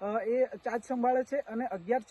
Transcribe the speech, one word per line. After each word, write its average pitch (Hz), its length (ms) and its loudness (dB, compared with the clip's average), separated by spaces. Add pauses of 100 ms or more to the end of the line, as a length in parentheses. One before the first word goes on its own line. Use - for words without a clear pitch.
અ, 208 180 -2
એ 240 260 2
ચાર્જ 226 380 -4
સંભાળે 254 400 2
છે 269 120 -4
અને 240 300 -2
અગિયાર 208 460 0